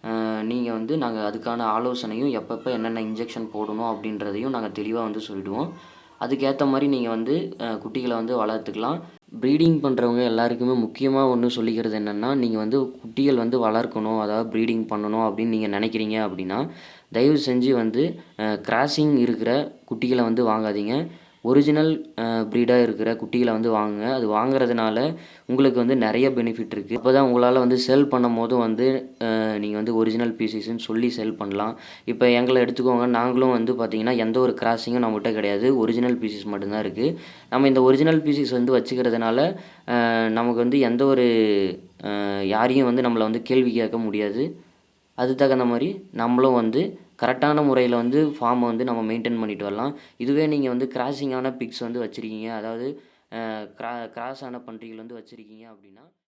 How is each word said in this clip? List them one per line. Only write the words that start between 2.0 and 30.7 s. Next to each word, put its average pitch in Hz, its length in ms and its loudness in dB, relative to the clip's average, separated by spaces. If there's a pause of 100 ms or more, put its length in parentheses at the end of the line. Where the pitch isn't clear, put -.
எப்பப்ப 117 400 -6
என்னென்ன 113 300 -4
இன்ஜெக்ஷன் 110 500 -8
போடணும் 107 380 -4
அப்படின்றதையும் 107 600 -6
நாங்க 113 240 -4
தெளிவா 113 300 -4
வந்து 110 180 -6
சொல்லிடுவோம். 104 480 -6 (520)
அதுக்கேத்த 135 440 0
மாதிரி 135 220 2
நீங்க 127 220 0
வந்து, 113 240 -2 (260)
அஹ், 113 180 -6
குட்டிகளை 120 380 -6
வந்து 113 220 -4
வளர்த்துக்கலாம். 113 640 -4 (340)
ப்ரீடிங் 151 460 4
பண்றவங்க 120 440 2
எல்லாருக்குமே 120 500 0
முக்கியமா 131 540 0
ஒண்ணு 123 240 2
சொல்லிக்கிறது 113 440 -2
என்னன்னா, 104 400 -2
நீங்க 117 220 0
வந்து 110 200 0 (140)
குட்டிகள் 135 460 0
வந்து 120 220 0
வளர்க்கணும், 110 600 0
அதாவது 107 300 -2
ப்ரீடிங் 113 380 0
பண்ணணும் 107 380 -2
அப்படின்னு 110 300 -2
நீங்க 107 140 -2
நினைக்கிறீங்க 107 520 -2
அப்படின்னா, 95 380 -4 (520)
தயவு 139 280 4
செஞ்சு 127 340 2
வந்து, 117 320 2 (340)
அஹ், 107 220 -2
கிராசிங் 143 560 2
இருக்கிற 117 340 2 (340)
குட்டிகளை 123 380 0
வந்து 117 220 2
வாங்காதீங்க. 107 500 0 (500)
ஒரிஜினல், 147 440 4 (280)
அஹ், 113 260 -2
ப்ரீடா 120 380 4
இருக்கிற 113 340 0
குட்டிகளை 120 360 0
வந்து 113 200 0
வாங்குங்க. 107 400 0
அது 123 160 -2
வாங்குறதுனால 117 680 2 (480)
உங்களுக்கு 127 340 4
வந்து 123 160 2
நிறைய 117 340 2
பெனிஃபிட் 117 440 -4
இருக்கு. 104 220 -6
அப்பதான் 127 300 4
உங்களால 123 340 4
வந்து 123 180 4
சேல் 131 300 4
பண்ணும் 123 280 2
போதும் 117 240 0
வந்து, 113 280 2 (320)
அஹ், 110 380 0
நீங்க 104 180 -4
வந்து 113 200 -2
ஒரிஜினல் 113 400 0
பீசஸ்ன்னு 110 440 -6